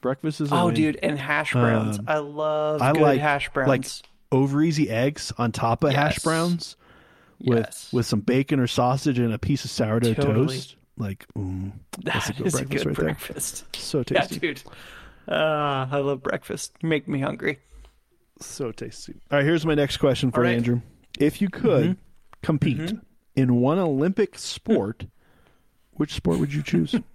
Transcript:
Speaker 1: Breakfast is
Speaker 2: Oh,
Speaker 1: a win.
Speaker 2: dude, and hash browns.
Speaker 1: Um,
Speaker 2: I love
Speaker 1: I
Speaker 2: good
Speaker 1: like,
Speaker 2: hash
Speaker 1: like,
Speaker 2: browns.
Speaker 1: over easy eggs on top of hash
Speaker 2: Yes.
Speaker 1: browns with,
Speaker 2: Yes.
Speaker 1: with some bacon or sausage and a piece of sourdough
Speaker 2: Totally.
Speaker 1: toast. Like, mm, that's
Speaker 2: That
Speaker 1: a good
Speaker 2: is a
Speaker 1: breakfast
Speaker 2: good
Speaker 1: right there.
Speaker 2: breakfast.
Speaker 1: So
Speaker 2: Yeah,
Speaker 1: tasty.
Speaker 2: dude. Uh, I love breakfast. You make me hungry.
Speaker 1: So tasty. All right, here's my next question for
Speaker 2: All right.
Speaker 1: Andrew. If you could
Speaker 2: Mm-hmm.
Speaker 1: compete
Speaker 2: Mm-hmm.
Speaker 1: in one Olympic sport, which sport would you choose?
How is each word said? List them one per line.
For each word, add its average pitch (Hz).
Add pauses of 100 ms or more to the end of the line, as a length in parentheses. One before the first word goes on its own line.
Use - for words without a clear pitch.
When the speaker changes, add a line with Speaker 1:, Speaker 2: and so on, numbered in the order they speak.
Speaker 1:
Breakfast 147
is 147
Speaker 2:
Oh, -
Speaker 1:
a 175
win. 170
Speaker 2:
dude, 151
and 147
hash 147
browns. 110
Speaker 1:
Um, 104
Speaker 2:
I 156
love 151
Speaker 1:
I 135
Speaker 2:
good 151
Speaker 1:
like, 143
Speaker 2:
hash 143
Speaker 1:
like, -
Speaker 2:
browns. 135 (280)
Speaker 1:
over 139
easy 156
eggs 127
on 120
top 117
of 147
hash 143
Speaker 2:
Yes. -
Speaker 1:
browns 165 (640)
with, 120
Speaker 2:
Yes. -
Speaker 1:
with 120
some 107
bacon 135
or 123
sausage 127
and 117
a 107
piece -
of -
sourdough 113
Speaker 2:
Totally. 123 (100)
Speaker 1:
toast. - (220)
Like, 98 (100)
mm, 95 (300)
that's -
Speaker 2:
That 104
Speaker 1:
a -
good -
Speaker 2:
is 78
a -
Speaker 1:
breakfast 67
Speaker 2:
good -
Speaker 1:
right -
there. -
Speaker 2:
breakfast. -
Speaker 1:
So -
Speaker 2:
Yeah, -
Speaker 1:
tasty. -
Speaker 2:
dude. 151 (680)
Uh, 147
I 143
love 139
breakfast. - (100)
You 160
make 156
me 143
hungry. - (840)
Speaker 1:
So -
tasty. - (160)
All 143
right, 139
here's 160
my 156
next 143
question 131
for 123
Speaker 2:
All 120
right. 120
Speaker 1:
Andrew. 120 (360)
If 147
you 202
could 175
Speaker 2:
Mm-hmm. 180 (500)
Speaker 1:
compete 143
Speaker 2:
Mm-hmm. 185 (380)
Speaker 1:
in 127
one 135
Olympic 175
sport, - (880)
which -
sport 170
would 143
you 147
choose? 165 (200)